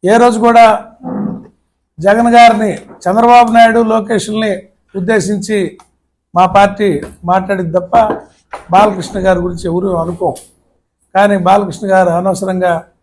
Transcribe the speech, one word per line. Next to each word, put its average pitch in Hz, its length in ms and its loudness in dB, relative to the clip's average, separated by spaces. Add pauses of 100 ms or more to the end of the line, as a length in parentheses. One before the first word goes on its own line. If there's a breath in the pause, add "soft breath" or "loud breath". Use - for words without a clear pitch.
ఏ 196 180 2
రోజు 240 240 2
కూడా 233 180 6 (1300)
జగన్ 220 380 0
గారిని, 220 360 4 (320)
చంద్రబాబు 233 520 2
నాయుడు, 226 260 4 (100)
లోకేష్ని 214 600 -4 (460)
ఉద్దేశించి 208 600 -2 (760)
మా 175 100 4 (120)
పార్టీ 202 320 2 (420)
మాట్లాడింది 185 480 -2
తప్ప 180 180 -4 (800)
బాలకృష్ణ 196 520 0
గారి 180 200 0
గురించి 175 240 -10
ఎవరు 185 200 -4 (120)
అనుకోం. 170 320 -6 (800)
కానీ 202 220 2 (120)
బాలకృష్ణ 196 360 0 (100)
గారు 185 240 2
అనవసరంగా 185 560 -2 (280)